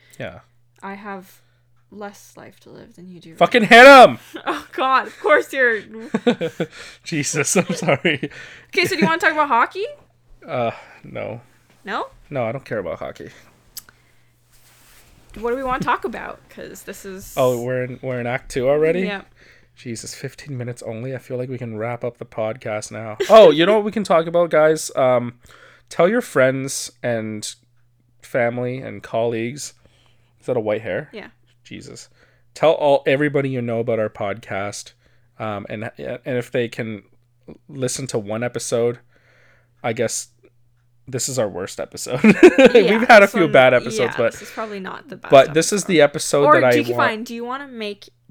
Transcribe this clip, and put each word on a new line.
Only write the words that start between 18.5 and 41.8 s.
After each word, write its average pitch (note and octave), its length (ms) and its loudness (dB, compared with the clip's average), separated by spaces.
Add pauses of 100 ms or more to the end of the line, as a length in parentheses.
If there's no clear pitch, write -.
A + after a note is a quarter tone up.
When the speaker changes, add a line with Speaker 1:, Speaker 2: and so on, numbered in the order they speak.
Speaker 1:
Two B2+ 180 -2
already? D#3+ 340 2
Speaker 2:
Yep. G3+ 240 -8 (500)
Speaker 1:
Jesus, A#2 380 -14
fifteen C3+ 440 -14
minutes A#2+ 240 -12
only? A#2 320 -10
I A#2+ 40 -10
feel B2+ 200 -12
like B2+ 100 -8
we B2+ 100 -10
can A#2 180 -10
wrap A#2 280 -8
up A#2+ 140 -8
the A#2 80 -16
podcast A2 640 -8
now. A2 260 -12 (140)
Oh, G3+ 200 12
you D#3 140 2
know G3+ 120 2
what G#3 80 0
we G#3 80 -6
can G#3 120 -6
talk E3 220 2
about, E3+ 240 0
guys? D#3 460 2
Um, B2 420 0 (500)
tell E3+ 200 2
your A#3+ 120 0
friends C3+ 720 -2 (120)
and A2 520 -6 (640)
family B2 580 -4
and G#2+ 240 -14
colleagues. A#2 720 -6 (640)
Is - 60 -20
that B2+ 100 -4
a A#2 40 -4
white G#2+ 220 -4
hair? A2+ 300 -8
Speaker 2:
Yeah. - 160 -16 (360)
Speaker 1:
Jesus. - 440 -20 (440)
Tell D3+ 200 2
all, C#3+ 340 2
everybody C#3+ 440 0
you B2+ 120 -6
know A#2 180 -4
about A2+ 200 -2
our G#2+ 100 -2
podcast. G2+ 800 -10 (460)
Um, G#2 320 -8
and, A2 140 -12 (120)
and B2+ 240 -12 (160)
if A#2+ 140 -8
they A#2+ 180 -4
can A2+ 360 -10 (640)
listen C3 400 -8
to B2 100 -6
one G#2+ 240 -8
episode, A#2+ 560 -4 (840)
I A#2+ 120 -4
guess A2 340 -6 (800)
this B2+ 220 -8
is B2+ 100 -8
our G#2+ 100 -2
worst F#2 320 -10